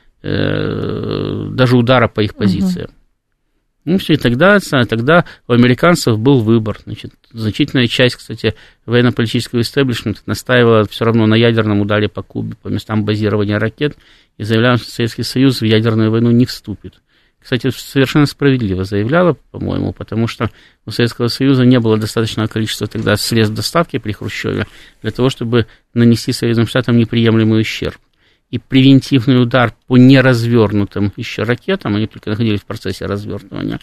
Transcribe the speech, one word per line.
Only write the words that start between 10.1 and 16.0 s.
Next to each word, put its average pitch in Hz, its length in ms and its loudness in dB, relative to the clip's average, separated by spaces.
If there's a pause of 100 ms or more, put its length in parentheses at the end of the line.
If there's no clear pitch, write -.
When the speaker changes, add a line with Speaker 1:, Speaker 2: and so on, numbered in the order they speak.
Speaker 1:
настаивала 117 580 2
всё - 220 -6
равно 113 200 2
на 107 100 4
ядерном 110 440 2
ударе 104 300 0
по - 120 -10
Кубе, 113 400 -10
по - 60 -14
местам 104 380 -4
базирования 104 540 -2
ракет, 117 360 -4 (420)
и 110 60 -10
заявляла, 113 320 2
что - 160 -6
Советский 117 320 -6
Союз 131 380 0
в - 20 -2
ядерную 110 480 2